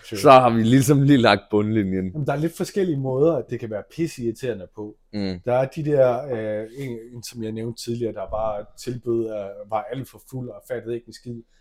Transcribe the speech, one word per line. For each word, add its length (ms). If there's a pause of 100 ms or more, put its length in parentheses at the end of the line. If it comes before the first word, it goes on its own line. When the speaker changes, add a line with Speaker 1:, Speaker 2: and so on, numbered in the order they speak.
Speaker 1:
true. 100
Speaker 2:
Så 120
har 180
vi 140
ligesom 380
lige 160
lagt 240 (100)
bundlinjen. 600
Speaker 1:
Jamen, 160
der 60
er 40
lidt 200
forskellige 400
måder, 380
at 140
det 100
kan 100
være 140 (120)
pisseirriterende 800
på. 200 (180)
Speaker 2:
Mm. 320
Speaker 1:
Der 80
er 120
de 200
der, 400
øh, 420 (100)
en, 200 (160)
en, 100
som 200
jeg 80
nævnte 320
tidligere, 300
der 180
bare 340 (140)
tilbød, 500
øh, 420
var 200
alt 180
for 200
fuld 200
og 180
fattede 280
ikke 120
en 60
skid, 280 (200)